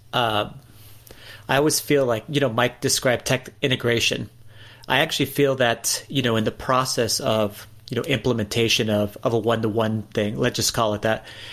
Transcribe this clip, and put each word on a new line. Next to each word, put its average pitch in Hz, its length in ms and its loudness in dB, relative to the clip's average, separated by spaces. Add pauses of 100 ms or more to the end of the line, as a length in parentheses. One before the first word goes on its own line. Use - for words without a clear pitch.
(120)
uh, 107 380 0 (1000)
I 135 80 2
always 147 240 2
feel 139 260 2
like, 113 220 0
you 139 120 0
know, 139 80 4
Mike 123 320 0
described 123 460 0
tech 127 220 0 (120)
integration. 123 680 0 (580)
I 131 120 4
actually 147 260 0
feel 135 300 2
that, 117 520 0
you 135 140 -2
know, 117 140 2
in 110 80 2
the 110 80 -2
process 127 640 0
of, 110 480 -2 (240)
you 123 60 -4
know, 117 80 0
implementation 117 840 0
of, 104 360 0
of 117 100 0
a 117 40 4
one-to-one 110 640 0 (120)
thing, 107 240 -2
let's 123 180 0
just - 180 -2
call 110 200 0
it 101 80 -6
that, 110 240 0 (260)